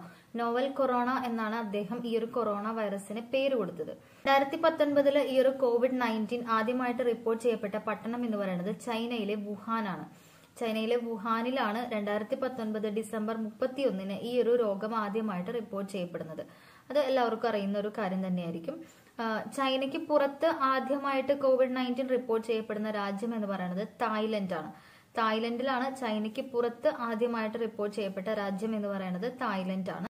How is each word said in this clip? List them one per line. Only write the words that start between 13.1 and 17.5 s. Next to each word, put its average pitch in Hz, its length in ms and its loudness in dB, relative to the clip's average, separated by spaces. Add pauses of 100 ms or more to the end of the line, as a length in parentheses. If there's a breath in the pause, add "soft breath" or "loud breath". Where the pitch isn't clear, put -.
മുപ്പത്തിയൊന്നിന് 220 760 -2
ഈ 240 280 0
ഒരു 233 140 6
രോഗം 214 400 0
ആദ്യമായിട്ട് 208 580 -2
report 202 380 -6
ചെയ്യപ്പെടുന്നത്. 170 540 -6 (440 loud breath)
അത് 269 100 2
എല്ലാവർക്കും 240 480 2
അറിയുന്ന 208 320 2